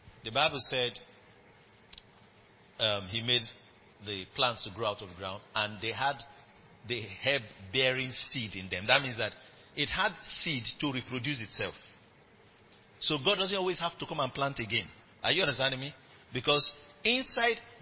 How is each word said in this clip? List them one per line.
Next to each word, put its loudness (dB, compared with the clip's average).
the -4
Bible 4
said, 2
um, 2
He -4
made 2
the -6
plants 2
to -6
grow -2
out -4
of -12
the -14
ground, -8
and 0
they -2
had 0
the -2
herb 4
bearing 2
seed -4
in -6
them. -4
That 8
means -6
that 0
it 0
had 2
seed 0
to 2
reproduce -4
itself. -6
So 0
God 6
doesn't 0
always 0
have -2
to -4
come -4
and 2
plant 0
again. 0
Are 4
you 4
understanding 2
me? -8
Because 4
inside 2